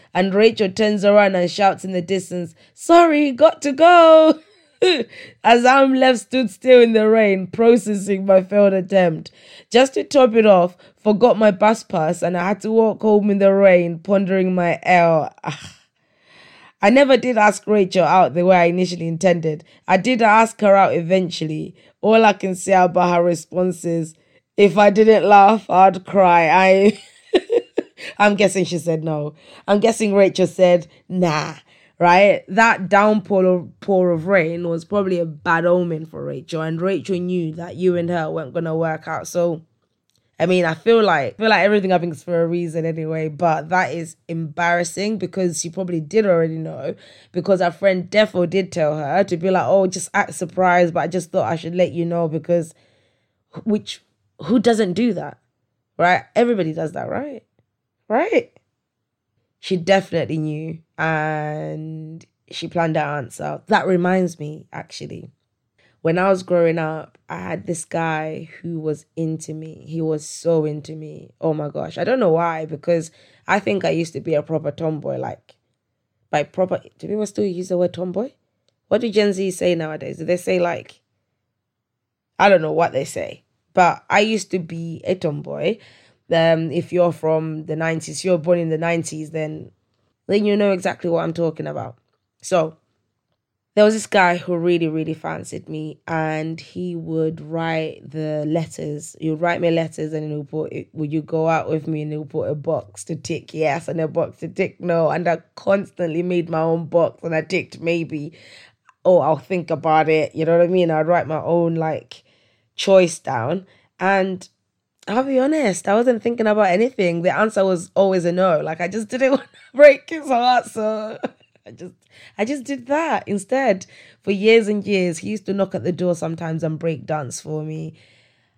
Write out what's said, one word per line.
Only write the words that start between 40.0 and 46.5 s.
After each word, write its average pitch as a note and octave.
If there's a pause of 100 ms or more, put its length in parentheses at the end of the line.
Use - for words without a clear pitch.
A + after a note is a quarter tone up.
I E3
mean, F3+
I D#3+
feel A3+
like, D#3+
I -
feel A3
like F#3+
everything G3+
happens F3
for E3+
a E3+
reason E3+
anyway, D#3+
but D#3
that E3+
is E3+ (100)
embarrassing F3
because F3
she E3+
probably F3
did G3+
already E3